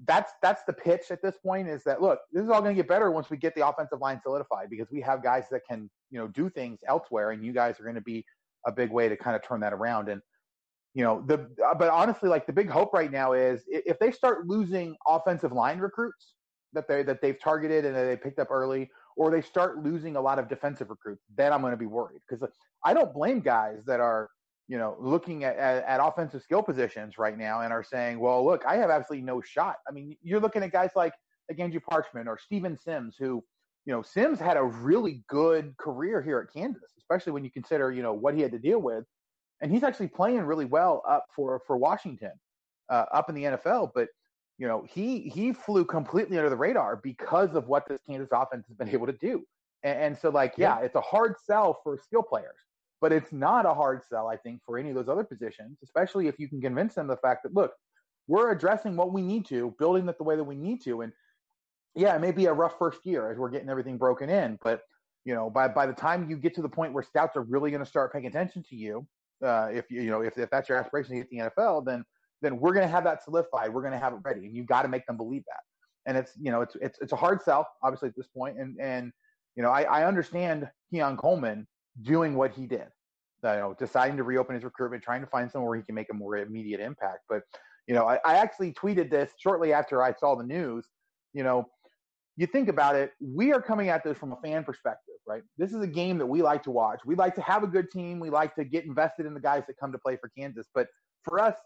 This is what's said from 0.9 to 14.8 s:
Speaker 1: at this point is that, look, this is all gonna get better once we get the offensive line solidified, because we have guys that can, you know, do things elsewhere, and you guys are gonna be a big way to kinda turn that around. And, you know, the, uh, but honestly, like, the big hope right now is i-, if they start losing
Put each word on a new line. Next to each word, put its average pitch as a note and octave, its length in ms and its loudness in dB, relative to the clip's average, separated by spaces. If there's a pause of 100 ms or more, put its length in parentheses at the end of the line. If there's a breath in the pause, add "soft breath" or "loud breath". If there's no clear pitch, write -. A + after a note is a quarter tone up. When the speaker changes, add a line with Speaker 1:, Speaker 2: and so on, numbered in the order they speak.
Speaker 1:
at F3 120 -6
this F#3+ 160 -2
point F#3+ 300 -4
is D3+ 160 -6
that, C3+ 180 2
look, F#3 160 4 (140)
this F3 100 0
is A3 80 -2
all A3 100 8
gonna G3+ 140 2
get F#3 140 2
better G3 240 4
once D#3 180 -4
we D#3 60 -4
get D#3+ 180 -2
the D3 120 2
offensive C#3+ 340 -2
line C3+ 200 -4
solidified, B2+ 500 -4
because A2 200 -8
we D3 100 -6
have C3 220 -2
guys B2+ 300 2
that B2+ 80 -2 (100)
can, A2 180 -10 (220)
you C3 80 -10
know, A2+ 80 -6
do C#3 240 -4
things B2 380 -10
elsewhere, A#2+ 420 0
and A2 140 -8
you A#2+ 80 -6
guys A#2+ 260 0
are G#2+ 60 -20
gonna A#2 160 -8
be A2+ 240 -8 (420 soft breath)
a A#2+ 60 -2
big A#2+ 180 0
way A#2 180 2
to G#2+ 80 0
kinda A2+ 220 -2
turn A2+ 220 -4
that G#2 120 0
around. G#2+ 360 -2
And, G2+ 120 -6 (720)
you C3 100 0
know, A2 220 2
the, D3 220 0 (160)
uh, B2 100 4
but E3 140 4
honestly, F#3 400 2
like, D#3+ 180 2
the D#3 60 -6
big F#3+ 160 2
hope F3+ 240 2
right D#3+ 180 2
now C3+ 240 2
is B2+ 280 2 (100)
i-, D#3 140 -2
if E3+ 140 0
they A3+ 100 6
start A3 380 2
losing F3+ 480 0 (100)